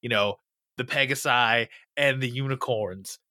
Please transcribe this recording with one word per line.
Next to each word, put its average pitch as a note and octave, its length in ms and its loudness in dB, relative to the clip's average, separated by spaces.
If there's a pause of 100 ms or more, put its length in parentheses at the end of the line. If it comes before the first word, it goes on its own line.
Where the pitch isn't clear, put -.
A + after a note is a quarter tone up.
you A#2+ 60 -6
know, G#2 280 2 (420)
the B2 80 -4
Pegasi B2 800 2 (300)
and C3+ 260 2
the B2+ 60 -2
unicorns. A#2+ 880 -4 (120)